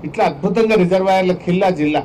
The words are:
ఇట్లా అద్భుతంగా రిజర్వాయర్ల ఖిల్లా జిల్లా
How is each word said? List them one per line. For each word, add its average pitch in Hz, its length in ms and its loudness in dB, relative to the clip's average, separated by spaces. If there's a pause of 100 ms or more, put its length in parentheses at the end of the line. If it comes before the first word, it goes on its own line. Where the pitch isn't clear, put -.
ఇట్లా 180 200 -4
అద్భుతంగా 196 500 0
రిజర్వాయర్ల 190 580 2
ఖిల్లా 180 380 0
జిల్లా 151 340 0